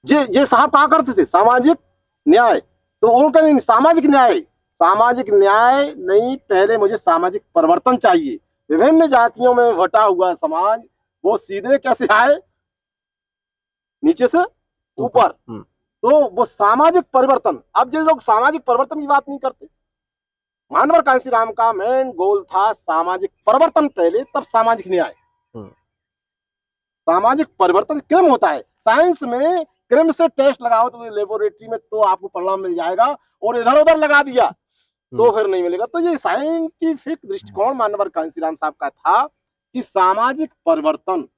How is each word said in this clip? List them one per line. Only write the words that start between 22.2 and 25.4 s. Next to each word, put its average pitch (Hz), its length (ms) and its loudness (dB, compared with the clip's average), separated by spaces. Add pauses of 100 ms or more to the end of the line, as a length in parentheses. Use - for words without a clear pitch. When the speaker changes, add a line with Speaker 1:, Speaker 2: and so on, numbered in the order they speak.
Speaker 1:
था 202 300 -2
सामाजिक 175 580 -4 (160)
परिवर्तन 302 400 0
पहले, 190 360 -2
तब - 200 -8
सामाजिक 226 440 -2
न्याय। 175 280 -4 (400)